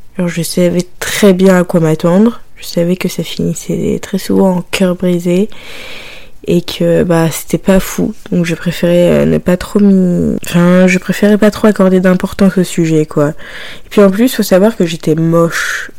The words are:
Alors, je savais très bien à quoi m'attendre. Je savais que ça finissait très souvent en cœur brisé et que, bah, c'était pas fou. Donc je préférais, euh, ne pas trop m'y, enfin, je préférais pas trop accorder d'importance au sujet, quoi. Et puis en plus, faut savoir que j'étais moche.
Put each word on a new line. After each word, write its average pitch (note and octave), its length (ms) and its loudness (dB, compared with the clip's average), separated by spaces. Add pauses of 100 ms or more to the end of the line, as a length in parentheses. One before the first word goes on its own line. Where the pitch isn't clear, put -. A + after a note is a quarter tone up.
(160)
Alors, F3 140 -2
je E3+ 100 -6
savais F3 460 0 (120)
très - 360 2
bien F#3 240 4
à F3+ 60 2
quoi F3 160 0
m'attendre. F3 600 2 (160)
Je - 80 -18
savais F3 320 -2
que F#3 140 -4
ça - 120 -8
finissait E3+ 800 -4
très - 160 -8
souvent F#3+ 400 0
en F3 60 -4
cœur F3+ 320 -2
brisé F3+ 560 0 (960)
et F3 160 0
que, E3+ 400 0
bah, E3 280 0
c'était - 280 -6
pas F#3+ 200 2
fou. - 360 -4 (180)
Donc F3 140 0
je E3+ 80 -4
préférais, F3 560 0
euh, D3 160 2
ne D#3+ 100 2
pas F3+ 220 0
trop - 220 -2
m'y, F3+ 680 2
enfin, F3+ 400 4
je F3+ 120 2
préférais G#3 380 0
pas G#3+ 140 4
trop - 160 0
accorder F#3+ 340 4
d'importance F#3 560 0
au F3+ 80 2
sujet, D#3+ 400 0
quoi. D3 240 -2
Et - 600 -12
puis - 100 2
en G3 100 6
plus, A3+ 240 0
faut - 80 0
savoir G3+ 360 2
que F3+ 80 2
j'étais E3 280 -2
moche. E3 840 0